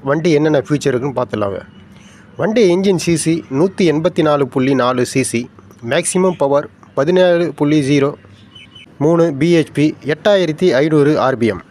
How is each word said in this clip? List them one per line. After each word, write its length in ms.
வண்டி 300
என்னென்ன 280
ஃபீச்சர் 260
இருக்குன்னு 260
பார்த்துடலாங்க. 420
வண்டி 220
என்ஜின் 320
சி 180
சி 120
நூத்தி 340
எண்பத்தி 340
நாலு 280
புள்ளி 260
நாலு 320
சி 180
சி, 100
மேக்ஸிமம் 500
பவர் 240
பதினேழு 480
புள்ளி 180
ஜீரோ, 220
மூணு 200
பி 140
ஹெச் 240
பி, 80
எட்டாயிரத்தி 540
ஐநூறு 340
ஆர் 180
பி 100
எம் 160